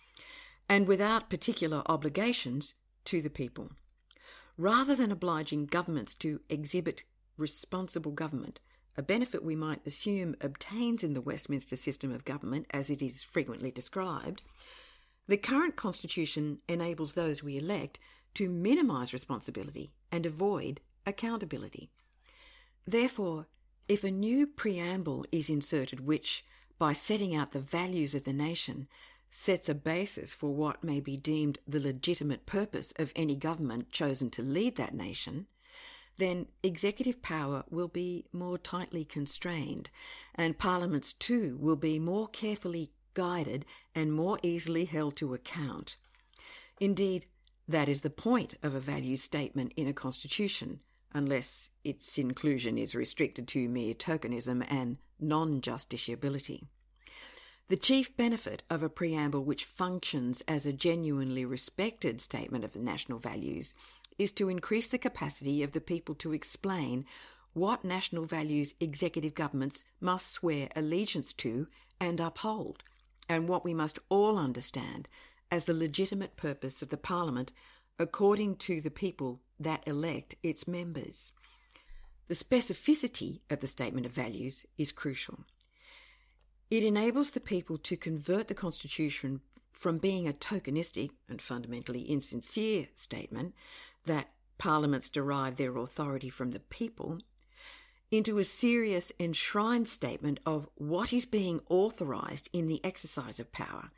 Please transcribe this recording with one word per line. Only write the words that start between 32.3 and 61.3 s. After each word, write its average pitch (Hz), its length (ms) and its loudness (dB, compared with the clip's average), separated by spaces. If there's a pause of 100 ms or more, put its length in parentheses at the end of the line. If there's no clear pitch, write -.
purpose - 520 -2
of - 180 -2
any 156 180 2
government 139 560 -2
chosen 135 400 0
to - 120 -6
lead 180 340 2
that - 180 -2
nation, - 520 -6 (720)
then 180 280 0 (160)
executive 202 600 0
power 143 480 -2
will 170 180 -2
be 175 440 -4
more 180 260 -2
tightly 180 460 -4
constrained, 151 840 -4 (460)
and 165 240 2
parliaments 175 560 2
too 208 440 2
will 151 180 4
be 156 220 2
more 190 300 0
carefully 180 600 -4 (240)
guided 175 500 0 (300)
and 156 180 2
more 170 300 2
easily 165 420 2
held 151 320 0
to 131 180 -2
account. - 640 -6 (840)
Indeed, 196 480 2 (400)
that 151 220 4
is 139 140 2
the 147 80 0
point - 520 2
of 147 120 0
a 135 60 0
values 135 420 -2
statement 135 540 -2
in 147 120 0
a 139 60 0
constitution, - 840 -4 (340)
unless 139 560 0 (140)
its - 340 -4
inclusion 127 580 2
is 113 180 -2
restricted 123 540 0
to 123 200 0
mere 117 260 -2
tokenism 123 760 -2
and 131 280 0 (200)
non-justiciability. 139 1500 -2 (1040)
The 190 80 4
chief 269 400 4
benefit 233 520 0
of 160 140 0
a 156 80 2
preamble 147 540 0
which 143 200 0
functions 165 840 -2
as 147 180 0
a 143 60 0
genuinely 139 720 2